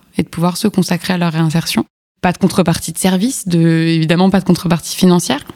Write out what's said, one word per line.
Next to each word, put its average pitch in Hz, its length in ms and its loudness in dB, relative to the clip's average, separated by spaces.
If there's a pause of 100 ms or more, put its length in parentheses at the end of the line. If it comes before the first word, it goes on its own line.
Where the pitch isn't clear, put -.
(180)
et - 60 -2
de - 40 -6
pouvoir 175 300 -2
se - 100 -2
consacrer 180 460 -2
à 180 60 -2
leur 170 140 0
réinsertion. 160 520 -2 (360)
Pas 180 100 2
de 175 80 -6
contrepartie 165 520 0
de - 60 -10
service, 190 500 -2
de, 170 120 2
évidemment 165 720 2
pas 196 80 2
de 185 60 -4
contrepartie 170 500 0
financière. 180 460 2 (140)